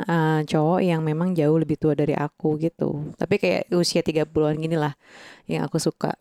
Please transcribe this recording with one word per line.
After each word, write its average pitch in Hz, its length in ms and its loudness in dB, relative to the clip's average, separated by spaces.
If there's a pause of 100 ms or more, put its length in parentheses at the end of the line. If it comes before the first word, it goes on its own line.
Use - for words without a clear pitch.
eh, 156 400 2
cowok 160 320 2
yang 170 240 0
memang 160 320 -2
jauh 156 240 4
lebih 156 160 0
tua 147 240 0
dari 147 160 0
aku 151 480 -2
gitu. 147 400 -4 (160)
Tapi 196 240 0
kayak - 320 0
usia 175 240 2
tiga 156 240 0
puluhan 151 400 0
gini 160 160 -2
lah 147 160 -2 (560)
yang 160 160 -2
aku - 160 -2
suka. - 380 -2